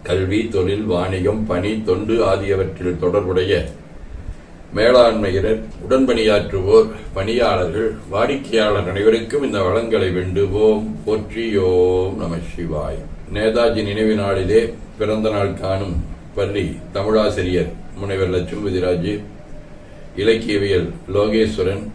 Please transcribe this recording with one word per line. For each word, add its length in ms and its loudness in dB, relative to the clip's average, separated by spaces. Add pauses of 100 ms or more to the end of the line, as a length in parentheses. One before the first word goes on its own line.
கல்வி, 440 0
தொழில், 360 0
வாணிகம், 600 0
பணி, 360 -2
தொண்டு 440 2
ஆகியவற்றில் 760 0
தொடர்புடைய 680 2 (1080)
மேலாண்மையினர், 840 4 (300)
உடன்பணியாற்றுவோர், 960 4 (260)
பணியாளர்கள், 840 0 (140)
வாடிக்கையாளர் 800 0
அனைவருக்கும் 540 2
இந்த 200 0
வளங்களை 460 2
வேண்டுவோம். 760 2 (220)
போற்றியோம் 1120 2
நம 180 -4
சிவாய. 600 -6 (380)
நேதாஜி 500 2
நினைவு 320 2
நாளிலே 580 2 (240)
பிறந்த 320 0
நாள் 240 0
காணும் 420 -4 (400)
பள்ளி 420 -2 (160)
தமிழாசிரியர் 760 0 (280)
முனைவர் 340 -2
லட்சுமிபதி 480 -2
ராஜு, 420 -2 (960)
இலக்கியவியல் 760 2 (220)
லோகேஸ்வரன் 680 2 (120)